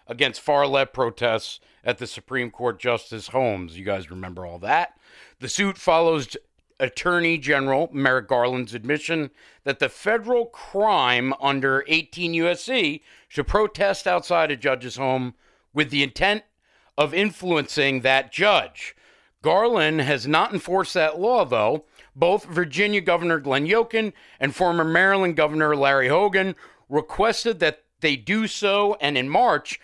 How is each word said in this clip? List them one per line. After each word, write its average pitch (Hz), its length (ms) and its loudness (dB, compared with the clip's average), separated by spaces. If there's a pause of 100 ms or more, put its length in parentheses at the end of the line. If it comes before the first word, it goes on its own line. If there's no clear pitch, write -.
against 120 340 0
far-left 139 540 2
protests 117 640 -2 (260)
at 120 140 -2
the 123 80 -10
Supreme 123 460 -6
Court 120 260 -4
Justice 117 500 -4
Holmes. 101 480 -2
You 95 80 -14
guys 95 280 -4
remember 92 340 -12
all 87 140 -14
that? 139 360 0 (440)
The 127 80 -10
suit 196 280 -2
follows 165 600 2 (460)
Attorney 165 540 0
General 139 560 0
Merrick 131 340 0
Garland's 123 460 0
admission 147 580 -4 (340)
that 135 160 -4
the 131 100 0
federal 233 560 0
crime 139 920 0
under 135 500 0
eighteen 165 440 -4
U 165 160 0
S 175 140 -2
C 185 400 -2 (260)
should 143 180 -6
protest 202 600 0
outside 175 440 0
a 143 60 -4
judge's 127 400 -4
home 131 380 -2 (400)
with 143 160 -2
the 139 120 0
intent 190 400 0 (540)
of 143 160 0
influencing 156 880 0
that 131 320 2
judge. 165 640 0 (460)
Garland 165 580 2
has 131 260 0
not 165 280 2
enforced 180 400 -2
that 156 260 0
law, 226 240 2
though. 120 400 0 (320)
Both 175 300 2
Virginia 180 560 -2
Governor 170 380 0
Glenn 139 260 0
Youngkin 220 480 0 (260)
and 139 160 -4
former 170 260 2
Maryland 180 540 2
Governor 151 400 2
Larry 139 320 2
Hogan 190 480 2 (320)
requested 185 720 -2
that 156 220 0 (180)
they 147 160 0
do 202 300 -2
so, 202 560 0
and 143 160 0
in 127 100 -2
March, 180 560 0